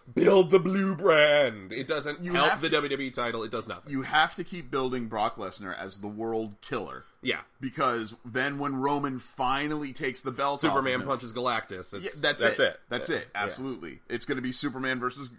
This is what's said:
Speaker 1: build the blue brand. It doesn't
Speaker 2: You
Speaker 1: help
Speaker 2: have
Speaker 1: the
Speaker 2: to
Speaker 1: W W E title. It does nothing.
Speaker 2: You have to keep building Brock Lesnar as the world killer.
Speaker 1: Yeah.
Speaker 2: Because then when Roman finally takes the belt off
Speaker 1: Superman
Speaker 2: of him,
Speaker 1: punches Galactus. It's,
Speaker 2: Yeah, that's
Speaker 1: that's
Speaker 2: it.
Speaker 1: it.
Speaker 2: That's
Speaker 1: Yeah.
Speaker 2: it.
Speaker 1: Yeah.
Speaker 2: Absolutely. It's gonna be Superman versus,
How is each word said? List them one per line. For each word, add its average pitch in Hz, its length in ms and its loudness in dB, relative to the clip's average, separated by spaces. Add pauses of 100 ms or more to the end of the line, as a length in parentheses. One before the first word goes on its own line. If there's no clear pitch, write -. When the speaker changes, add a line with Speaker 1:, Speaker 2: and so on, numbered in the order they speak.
(140)
Speaker 1:
build 185 360 8
the 185 80 10
blue 190 380 2
brand. 147 760 6
It 127 160 -6
doesn't 147 380 -4
Speaker 2:
You 175 80 -4
Speaker 1:
help 151 160 6
Speaker 2:
have 196 140 2
Speaker 1:
the 160 60 2
Speaker 2:
to 156 80 2
Speaker 1:
W 143 120 2
W 135 200 -2
E - 20 -10
title. 117 320 -4
It 107 80 -6
does 113 180 -6
nothing. 95 240 -10
Speaker 2:
You 135 100 -2
have 156 340 2
to 175 80 -8
keep 127 260 -10
building 127 380 -2
Brock 110 280 -2
Lesnar 95 420 -10
as 98 200 -10
the 101 100 -10
world 110 540 -4
killer. 73 420 -8 (160)
Speaker 1:
Yeah. - 200 -2 (200)
Speaker 2:
Because 123 540 -2 (100)
then 131 340 -2
when 139 180 -2
Roman 139 420 0
finally 139 720 -2
takes 127 300 -4
the 135 80 -4
belt 139 240 0
off 139 60 -4
Speaker 1:
Superman 135 340 2
Speaker 2:
of 127 80 -2
him, 120 60 -6
Speaker 1:
punches 120 260 -4
Galactus. 113 580 -4
It's, - 0 -
Speaker 2:
Yeah, 98 180 -8 (120)
that's 147 180 0
Speaker 1:
that's 117 200 4
Speaker 2:
it. - 20 6
Speaker 1:
it. 95 260 2
Speaker 2:
That's 120 220 -4
Speaker 1:
Yeah. 147 60 0
Speaker 2:
it. 85 180 -6
Speaker 1:
Yeah. 101 80 -4
Speaker 2:
Absolutely. 101 640 -8
It's 117 160 -6
gonna 127 160 -4
be 127 120 -4
Superman 131 460 -2
versus, 123 400 -6